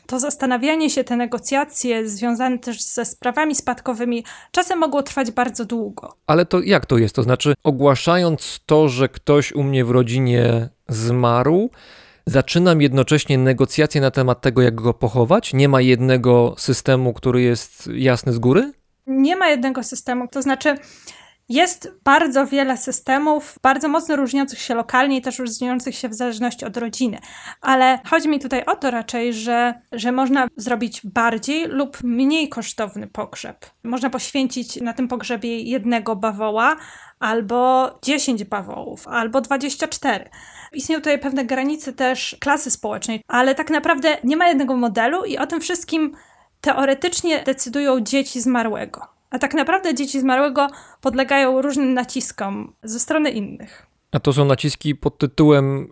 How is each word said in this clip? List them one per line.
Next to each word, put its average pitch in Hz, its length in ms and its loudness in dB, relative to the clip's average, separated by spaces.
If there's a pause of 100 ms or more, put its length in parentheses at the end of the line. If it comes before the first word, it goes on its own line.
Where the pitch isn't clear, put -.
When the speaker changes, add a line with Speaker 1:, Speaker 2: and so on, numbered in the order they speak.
Speaker 1:
To 254 120 -6
zastanawianie 285 720 0
się, 262 140 0
te 247 120 -2
negocjacje 240 920 -2
związane 240 500 -2
też 240 240 -10
ze - 220 -4
sprawami 285 500 -2
spadkowymi 240 720 -4 (260)
czasem 349 280 0
mogło 285 240 0
trwać 269 280 -4
bardzo 247 340 -4
długo. 208 520 -8 (100)
Speaker 2:
Ale 165 200 4
to 180 140 2
jak 185 260 2
to 127 120 4
jest? 113 160 2
To 131 80 0
znaczy, 127 320 2 (100)
ogłaszając 151 1000 2
to, 151 220 6
że 127 200 2
ktoś - 440 2
u 143 100 -2
mnie 135 220 2
w 117 60 0
rodzinie 120 760 2 (200)
zmarł, 123 840 2 (560)
zaczynam 160 560 4
jednocześnie 135 560 2
negocjacje 135 600 2
na 135 100 4
temat 127 300 0
tego, 127 220 4
jak 120 120 4
go 113 200 0
pochować? 131 600 2
Nie 139 140 6
ma 135 120 4
jednego 123 800 4
systemu, 127 540 0
który 123 300 0
jest - 520 -2
jasny 127 380 2
z 117 60 0
góry? 160 340 4 (340)
Speaker 1:
Nie 269 300 2
ma 370 120 2
jednego 269 340 0
systemu, 247 460 -6
to 269 140 -6
znaczy 269 320 0 (720)
jest 320 440 0 (120)
bardzo 277 420 4
wiele 277 300 0
systemów, 294 880 0
bardzo 269 260 2
mocno 320 280 0
różniących 269 420 -2
się - 160 -6
lokalnie 254 420 0
i 247 60 -4
też 254 160 -6
różniących 247 560 -4
się - 140 -8
w 220 60 -10
zależności 233 500 -6
od 202 120 -10
rodziny. 233 420 -4 (420)
Ale 262 460 4
chodzi 320 220 2
mi 294 120 0
tutaj 262 240 -4
o 381 120 -2
to 269 140 -2
raczej, 240 440 -4
że, 240 400 -2 (180)
że 240 200 -4
można 262 440 2
zrobić 233 480 -4
bardziej 233 640 -2
lub 277 360 -6
mniej 269 460 0
kosztowny 214 580 -10
pogrzeb. - 600 -14 (160)
Można 240 280 -4
poświęcić 247 720 -6
na 233 120 -6
tym 247 160 -4
pogrzebie 233 520 -6
jednego 226 560 -2
bawoła, 220 600 0 (440)
albo 247 680 0 (120)
dziesięć 262 420 -2
bawołów, - 640 -10
albo 233 320 -2
dwadzieścia 277 480 -4
cztery. 247 420 -4 (420)
Istnieją 311 280 -4
tutaj 294 180 0
pewne 269 260 -4
granice 269 480 -4
też 254 480 -4
klasy 277 300 0
społecznej, 214 580 -4
ale 262 260 2
tak 302 160 -4
naprawdę 311 540 0
nie 269 120 0
ma 349 120 4
jednego 269 280 0
modelu 240 480 -2
i 392 140 -6
o 262 80 -2
tym 330 140 -4
wszystkim 320 560 -4 (440)
teoretycznie 285 840 -2
decydują 269 580 -2
dzieci 269 400 -2
zmarłego. 226 680 -4 (240)
A 262 80 -6
tak 277 160 -2
naprawdę 339 400 0
dzieci 277 260 -4
zmarłego 269 460 2 (340)
podlegają 262 640 2
różnym 269 320 0
naciskom 214 800 -6 (100)
ze 220 180 -6
strony 302 300 0
innych. - 560 -10 (260)
Speaker 2:
A 147 80 0
to 143 120 2
są 143 120 4
naciski 143 500 0
pod - 240 -6
tytułem 139 720 4